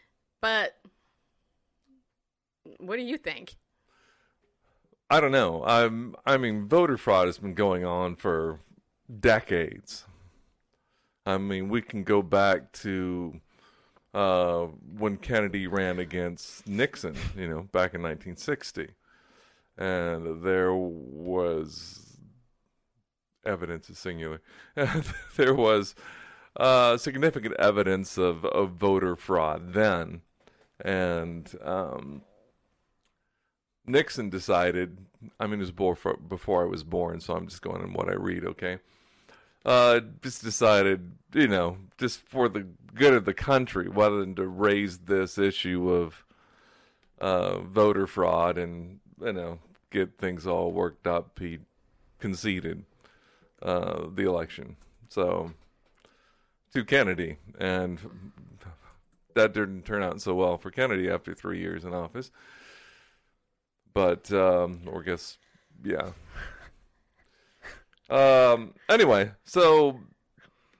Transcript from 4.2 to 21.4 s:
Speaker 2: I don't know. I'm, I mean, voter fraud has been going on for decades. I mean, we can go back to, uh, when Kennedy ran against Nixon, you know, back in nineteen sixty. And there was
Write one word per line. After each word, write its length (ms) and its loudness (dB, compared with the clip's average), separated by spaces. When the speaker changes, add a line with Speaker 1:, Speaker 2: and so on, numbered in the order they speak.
Speaker 2:
I 120 6
don't 100 2
know. 340 2
I'm, 500 2
I 100 4
mean, 320 -2
voter 300 4
fraud 300 4
has 100 -4
been 160 -8
going 320 0
on 320 -2
for 420 -2
decades. 840 0
I 120 0
mean, 320 -4
we 120 -2
can 220 -10
go 180 4
back 520 2
to, 640 -6
uh, 520 2
when 180 -2
Kennedy 500 -2
ran 320 -2
against 720 -8
Nixon, 480 -4
you 100 -8
know, 240 -8
back 220 0
in 80 -8
nineteen 340 -8
sixty. 540 -8
And 640 -4
there 300 2
was 1400 -6